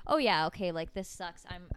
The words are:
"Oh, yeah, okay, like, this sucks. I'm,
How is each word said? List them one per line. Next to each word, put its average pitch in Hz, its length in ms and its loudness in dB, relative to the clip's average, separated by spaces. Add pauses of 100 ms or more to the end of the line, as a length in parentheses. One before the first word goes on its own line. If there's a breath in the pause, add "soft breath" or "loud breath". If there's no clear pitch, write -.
"Oh, 302 100 4
yeah, 190 300 4
okay, 180 240 -2
like, 165 220 -4
this 190 140 -6
sucks. - 400 -12
I'm, 180 300 -10